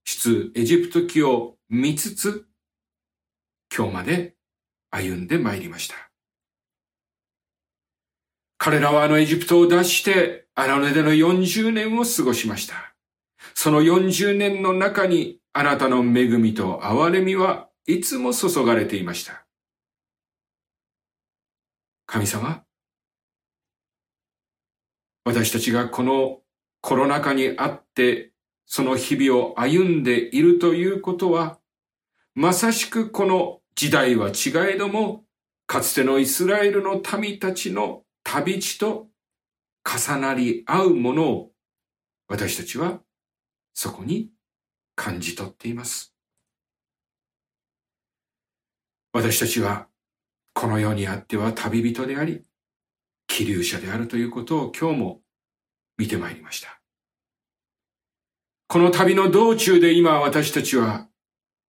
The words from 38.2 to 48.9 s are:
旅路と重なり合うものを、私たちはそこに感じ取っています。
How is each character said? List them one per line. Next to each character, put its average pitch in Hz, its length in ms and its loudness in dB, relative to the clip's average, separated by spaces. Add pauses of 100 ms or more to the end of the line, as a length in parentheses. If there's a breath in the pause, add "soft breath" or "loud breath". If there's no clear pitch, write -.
旅 175 360 -4
路 - 200 -6
と 220 280 -4 (800)
重 139 340 -4
な 135 140 -2
り 120 320 -2
合 185 200 2
う 170 100 4
も 123 180 0
の 151 180 2
を、 90 200 -8 (760)
私 104 300 -6
た - 60 -10
ち - 140 -12
は 175 240 -4 (720)
そ - 180 -10
こ - 120 -14
に 196 260 -4 (640)
感 90 260 -8
じ - 140 -8
取 95 140 -12
っ - 40 -20
て - 160 -12
い 117 40 -6
ま 120 120 -10
す。 - 300 -12 (3000)